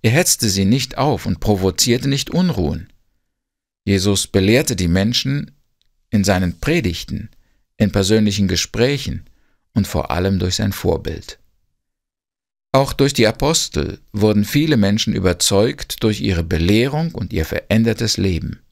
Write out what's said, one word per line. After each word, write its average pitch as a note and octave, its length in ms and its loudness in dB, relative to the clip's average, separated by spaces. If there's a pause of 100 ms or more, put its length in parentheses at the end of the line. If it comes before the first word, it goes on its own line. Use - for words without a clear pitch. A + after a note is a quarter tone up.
er A2 80 2
hetzte B2+ 400 2
sie F#2+ 140 0
nicht B2 340 0
auf C3 260 0
und F2+ 160 -4
provozierte G#2 680 0
nicht C#3 200 -4
Unruhen. G#2+ 600 -2 (960)
Jesus G2 420 0
belehrte G2+ 480 2
die F2+ 140 -2
Menschen B2 640 -2 (580)
in G2+ 140 2
seinen F#2 340 0
Predigten, A2 720 -4 (460)
in G#2 160 2
persönlichen G2+ 560 2
Gesprächen A2 840 -2 (440)
und G2 120 2
vor - 240 -4
allem F#2 300 0
durch F#2 160 -2
sein G2 160 -2
Vorbild. - 680 -4 (1300)
Auch C3+ 200 2
durch C#3 220 2
die A2+ 120 4
Apostel - 760 -2 (120)
wurden G#2 320 2
viele D3 320 2
Menschen G#2 380 2
überzeugt G2 880 0
durch G#2+ 180 0
ihre E2+ 220 0
Belehrung G#2 720 0
und - 180 -8
ihr D#2+ 140 -2
verändertes A2+ 720 0
Leben. F#2 420 -2 (120)